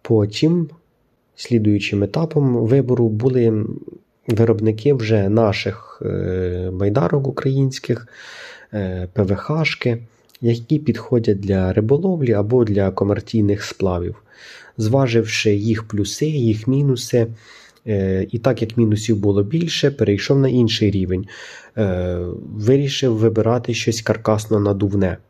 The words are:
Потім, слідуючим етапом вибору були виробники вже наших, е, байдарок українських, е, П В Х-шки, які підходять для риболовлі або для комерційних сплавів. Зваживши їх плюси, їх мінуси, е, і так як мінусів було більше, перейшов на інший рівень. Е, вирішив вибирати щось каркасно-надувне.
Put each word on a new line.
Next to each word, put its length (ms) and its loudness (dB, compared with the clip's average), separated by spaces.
Потім, 680 2
слідуючим 680 0
етапом 500 0
вибору 560 2
були 560 2
виробники 680 2
вже 360 2
наших, 760 -2
е, 680 -4
байдарок 540 0
українських, 800 -2
е, 400 -4
П 100 0
В 120 0
Х-шки, 640 -2
які 380 0
підходять 600 0
для 340 0
риболовлі 600 2
або 320 2
для 260 2
комерційних 720 0
сплавів. 600 -4
Зваживши 800 2
їх 280 -2
плюси, 420 -4
їх 420 0
мінуси, 600 0
е, 440 0
і 80 -4
так 220 0
як 160 -4
мінусів 400 2
було 260 2
більше, 480 0
перейшов 480 2
на 100 2
інший 420 2
рівень. 340 -2
Е, 400 -2
вирішив 640 2
вибирати 560 2
щось 300 -2
каркасно-надувне. 1120 0